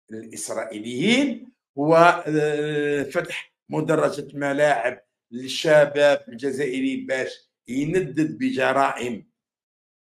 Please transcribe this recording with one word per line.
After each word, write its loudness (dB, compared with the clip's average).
الإسرائيليين -4
وفتح 2
مدرجة -2
ملاعب 0
للشباب 2
الجزائري -2
باش -6
يندد -2
بجرائم -2